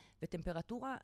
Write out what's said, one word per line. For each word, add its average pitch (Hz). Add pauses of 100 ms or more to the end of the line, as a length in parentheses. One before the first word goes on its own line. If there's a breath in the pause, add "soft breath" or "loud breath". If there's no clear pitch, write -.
(240 loud breath)
וטמפרטורה, 185